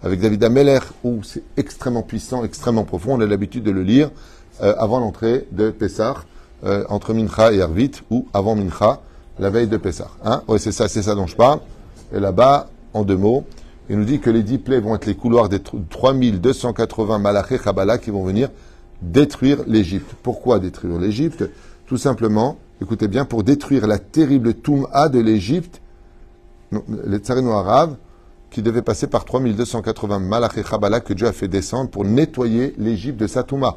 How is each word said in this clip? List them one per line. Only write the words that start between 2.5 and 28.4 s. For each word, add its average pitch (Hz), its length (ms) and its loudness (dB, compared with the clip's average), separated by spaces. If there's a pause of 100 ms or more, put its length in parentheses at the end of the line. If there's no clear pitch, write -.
profond. 95 300 -4
On 120 60 0
a 110 60 2
l'habitude 101 360 -2
de 104 80 0
le 92 140 -2
lire, 135 260 4 (500)
euh, 104 160 4
avant 113 220 0
l'entrée 117 540 -2
de 107 180 0
Pessah, 110 460 -4 (480)
euh, 98 240 0
entre 104 260 -2
Mincha 110 380 4
et 98 100 4
Arvit, 90 300 0 (180)
ou 120 220 -2
avant 101 240 2
Mincha, 104 440 0 (380)
la 98 120 0
veille 113 180 2
de 110 80 0
Pessah. 90 340 -6 (140)
Hein ? 113 240 0
Ouais, 110 100 4
c'est 107 140 -2
ça, 107 160 0
c'est 107 140 -2
ça 101 120 0
dont 98 120 -2
je 82 100 -10
parle. 135 240 4 (520)
Et 101 60 -2
là-bas, 113 500 4 (240)
en 107 120 -2
deux 95 120 2
mots, 110 280 2 (440)
il 101 100 -2
nous 104 60 2
dit 139 140 0
que 123 120 2
les 113 120 4
dix 117 160 -2
plaies 127 220 0
vont 107 140 -2
être 104 120 -4
les 101 100 -2
couloirs 117 320 2
des 95 120 -2
tr-, - 160 -14 (140)
trois 127 220 2
mille 120 280 2
deux 120 120 2
cent 123 200 -2
quatre-vingts 110 460 -2
Malaché 101 400 0
Chabala 101 400 0
qui - 120 -8
vont 98 140 -2
venir 104 260 0 (520)
détruire 135 640 2
l'Égypte. 98 440 0 (120)
Pourquoi 120 360 0
détruire 90 400 -4
l'Égypte ? 107 460 -2 (420)
Tout 131 120 -4
simplement, 113 580 2 (240)
écoutez 107 280 -2
bien, 127 180 0
pour 113 160 -2
détruire 131 440 2
la 104 120 2
terrible 131 560 2
Toum'a 143 560 0
de 131 80 4
l'Égypte, 110 640 0 (920)
non, 107 100 -6 (220)
les 104 140 -4
Tsarino 123 320 -2
arabes, 113 460 2 (540)